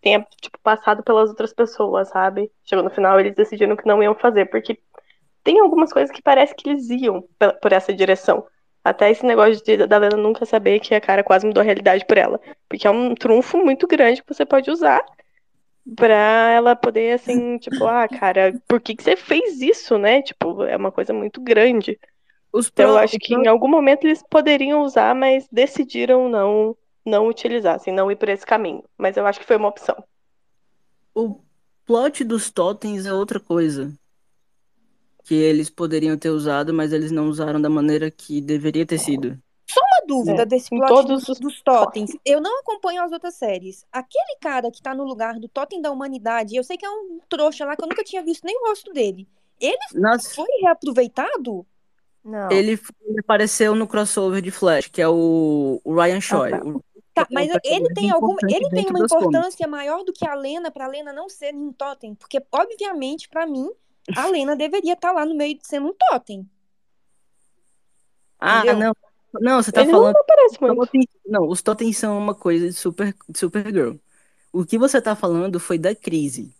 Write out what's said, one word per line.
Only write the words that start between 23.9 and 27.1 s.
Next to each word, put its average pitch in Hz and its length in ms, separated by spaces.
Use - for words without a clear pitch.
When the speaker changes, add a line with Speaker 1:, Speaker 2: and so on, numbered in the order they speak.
Speaker 1:
eles 311 240
poderiam 294 540
usar, 247 320
mas 262 360
decidiram 247 800
não, 214 480
não 214 240